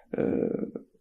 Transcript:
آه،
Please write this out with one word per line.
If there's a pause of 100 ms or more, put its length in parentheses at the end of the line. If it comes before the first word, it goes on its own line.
(140)
آه، (340)